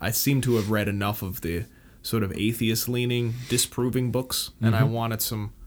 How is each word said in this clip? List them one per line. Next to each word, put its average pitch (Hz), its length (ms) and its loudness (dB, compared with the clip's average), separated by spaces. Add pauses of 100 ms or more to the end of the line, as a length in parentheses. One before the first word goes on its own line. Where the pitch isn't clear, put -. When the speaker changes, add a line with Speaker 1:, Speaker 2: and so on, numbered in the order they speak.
Speaker 1:
I 98 100 0
seem 139 320 2
to 123 140 4
have 104 140 2
read 104 180 2
enough 101 340 -2
of 95 200 -6
the 85 220 -2 (380)
sort 113 200 0
of 95 140 -2
atheist-leaning, 117 960 0 (140)
disproving 123 640 0
books, 127 400 -4 (100)
and 110 140 4
I 113 60 4
Speaker 2:
Mm-hmm. 110 120 4
Speaker 1:
wanted 113 300 -2
some, 104 300 -4 (140)